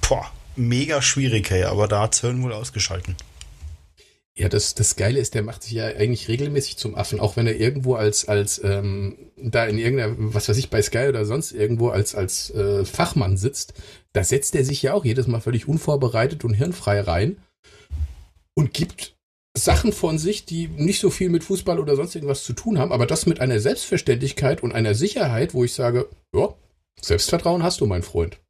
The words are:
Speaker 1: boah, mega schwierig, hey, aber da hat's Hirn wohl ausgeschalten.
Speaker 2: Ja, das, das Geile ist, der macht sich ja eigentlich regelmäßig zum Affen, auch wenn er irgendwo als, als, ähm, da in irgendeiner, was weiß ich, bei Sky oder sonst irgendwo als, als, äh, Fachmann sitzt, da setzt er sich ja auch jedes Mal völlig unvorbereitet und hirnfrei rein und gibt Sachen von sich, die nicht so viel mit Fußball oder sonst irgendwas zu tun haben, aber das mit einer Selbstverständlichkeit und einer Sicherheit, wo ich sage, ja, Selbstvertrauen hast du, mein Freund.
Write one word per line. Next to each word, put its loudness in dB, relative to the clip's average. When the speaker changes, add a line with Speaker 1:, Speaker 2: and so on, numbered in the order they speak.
Speaker 1:
boah, 0
mega 2
schwierig, 2
hey, 4
aber 2
da 2
hat's 2
Hirn 0
wohl -2
ausgeschalten. -6
Speaker 2:
Ja, 2
das, 0
das 0
Geile 2
ist, -2
der 0
macht -8
sich -10
ja -4
eigentlich -2
regelmäßig -2
zum -6
Affen, -4
auch 0
wenn 2
er 0
irgendwo 2
als, 2
als, 0
ähm, -2
da 0
in 0
irgendeiner, 0
was 0
weiß 4
ich, -2
bei 2
Sky 0
oder 0
sonst -4
irgendwo 2
als, 0
als, -4
äh, 0
Fachmann 0
sitzt, -4
da 2
setzt 0
er 4
sich -2
ja 2
auch 0
jedes 2
Mal 0
völlig -2
unvorbereitet 0
und 0
hirnfrei 0
rein 0
und 2
gibt -6
Sachen 2
von 0
sich, -2
die -6
nicht 0
so 4
viel 0
mit 2
Fußball -2
oder 2
sonst -2
irgendwas -4
zu -6
tun -2
haben, 2
aber 2
das 0
mit 2
einer 2
Selbstverständlichkeit 0
und -2
einer 2
Sicherheit, 0
wo 4
ich 0
sage, 0
ja, 2
Selbstvertrauen 2
hast 0
du, 2
mein 0
Freund. -4